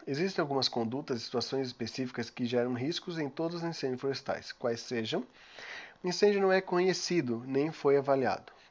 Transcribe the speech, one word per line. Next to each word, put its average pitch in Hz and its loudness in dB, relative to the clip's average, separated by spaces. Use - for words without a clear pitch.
Existem 175 -2
algumas 139 0
condutas 123 -2
e - -10
situações 127 -2
específicas 120 -6
que - -4
geram 123 2
riscos 160 -4
em 147 -2
todos 165 -4
os 165 -6
incêndios 135 -4
florestais. 127 -4
Quais 117 -2
sejam? 120 -4
O 180 -2
incêndio 202 4
não 190 6
é 190 6
conhecido, 175 2
nem 135 2
foi 143 4
avaliado. 135 2